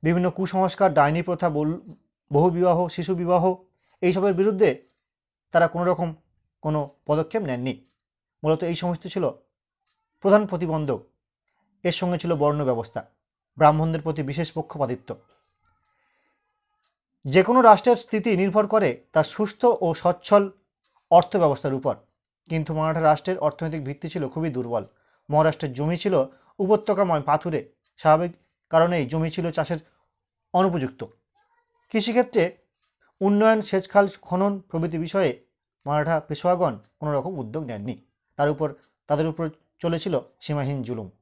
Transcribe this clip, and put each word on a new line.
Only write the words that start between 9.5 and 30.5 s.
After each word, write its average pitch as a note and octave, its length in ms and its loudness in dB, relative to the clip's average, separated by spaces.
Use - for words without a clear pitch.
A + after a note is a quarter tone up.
প্রধান G3+ 260 4
প্রতিবন্ধক। D#3+ 560 -4
এর F3 100 -2
সঙ্গে F3 260 -2
ছিল F3 160 -2
বর্ণ D3 300 0
ব্যবস্থা, A#2 400 -4
ব্রাহ্মণদের D#3 460 4
প্রতি D#3 200 -4
বিশেষ C#3 300 -4
পক্ষপাতিত্ব। C#3 640 -6
যে C#3+ 180 2
কোনো A#3+ 200 4
রাষ্ট্রের A#3 340 8
স্থিতি G#3+ 400 -2
নির্ভর G3 300 0
করে G#3 460 0
তার D#3 120 2
সুস্থ - 420 -4
ও E3+ 140 0
সচ্ছল G3 560 2
অর্থ E3+ 260 6
ব্যবস্থার C#3+ 380 0
উপর, C3 220 -4
কিন্তু D#3+ 260 -4
মারাঠা D#3 280 -2
রাষ্ট্রের D#3 360 2
অর্থনৈতিক D3+ 460 -4
ভিত্তি C#3 240 -10
ছিল D3 200 -6
খুবই D#3+ 220 -4
দুর্বল। A#2+ 340 -4
মহারাষ্ট্রের D3+ 420 0
জমি D3+ 240 -4
ছিল E3 280 0
উপত্যকাময় G3 640 0
পাথুরে, D3 500 -2
স্বাভাবিক E3 360 2
কারণেই E3 360 2
জমি D#3+ 240 -4
ছিল E3+ 200 -4
চাষের D#3+ 260 -4